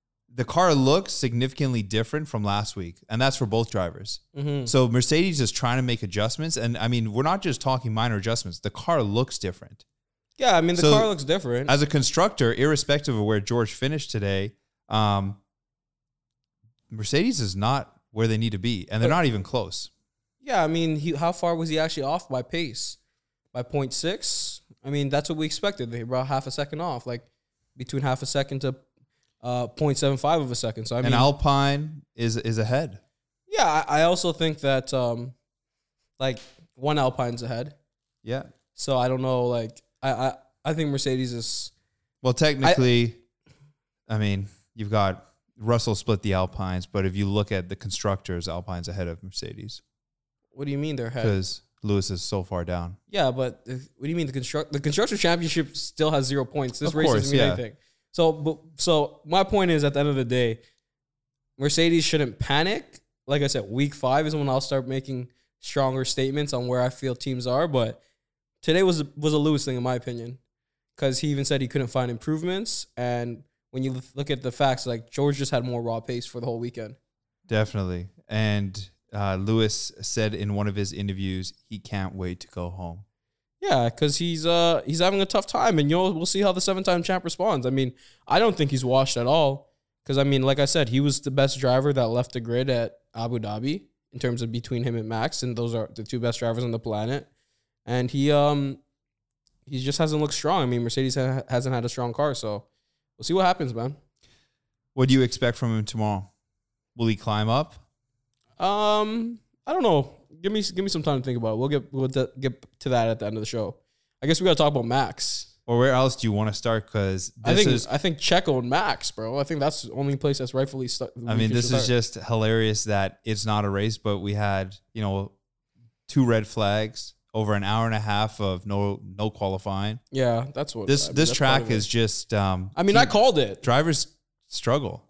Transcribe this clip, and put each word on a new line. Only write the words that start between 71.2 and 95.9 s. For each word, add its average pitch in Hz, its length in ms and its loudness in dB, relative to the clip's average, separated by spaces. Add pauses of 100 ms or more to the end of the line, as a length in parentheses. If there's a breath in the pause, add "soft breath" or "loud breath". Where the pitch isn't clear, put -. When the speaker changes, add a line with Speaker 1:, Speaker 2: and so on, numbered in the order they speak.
Speaker 2:
he 156 80 0
even 139 160 0
said 139 160 0
he 127 80 -2
couldn't 127 200 -2
find 123 220 -2
improvements, 170 840 -4
and 120 480 -4 (260)
when 131 120 -6
you 131 120 -2
l-, 123 80 -8 (120)
look 139 160 -6
at 135 120 -4
the 127 100 -4
facts, 135 340 0
like, 117 240 -6
George 143 280 0
just 135 140 -4
had 127 120 0
more 123 180 -4
raw 113 180 -4
pace 120 260 -6
for 120 140 -12
the 117 60 -6
whole 117 120 -4
weekend. 117 380 -10 (500)
Speaker 1:
Definitely. 95 640 -2 (200)
And, 104 640 -2 (220)
uh, 101 240 -2
Lewis 107 640 0
said 107 340 -2
in 104 200 -4
one 104 120 0
of 101 80 -2
his 98 180 -4
interviews, 95 600 -4 (160)
he 107 100 -10
can't 95 360 -6
wait 92 260 -6
to - 80 -20
go 87 220 -8
home. 90 300 -12 (600)
Speaker 2:
Yeah, 131 300 2
'cause 147 260 0
he's, 165 280 -2
uh, 170 400 4
he's 160 140 -2
having 190 220 4
a 190 60 2
tough 196 200 0
time, 226 320 2
and, 143 100 4
you 160 80 4
know, 185 140 2
we'll 170 160 -2
see 196 140 0
how 202 100 4
the 180 100 0
seven-time 185 440 2
champ 185 200 0
responds. 170 420 0
I 131 40 0
mean, 135 220 0 (340 soft breath)
I 170 140 4
don't 214 160 4
think 147 160 2
he's 131 120 0
washed 131 320 4
at 120 120 0
all, 139 420 2 (340)
'cause, 139 140 0
I 139 60 4
mean, 139 180 4
like 135 160 2
I 139 60 2
said, 139 240 2
he 123 100 2
was 139 220 2
the 143 100 -6
best 135 300 2
driver 135 320 4
that 127 160 2
left 120 240 -2
the 123 80 -4
grid 120 280 0
at 117 300 0 (160)
Abu 117 240 -4
Dhabi 110 440 -6 (300)
in 123 60 -14
terms 123 240 -2
of 117 100 -4
between 120 320 -4
him 117 120 -2
and 110 120 -4
Max, 113 340 -4
and 123 140 -4
those 117 180 -2
are 113 200 -4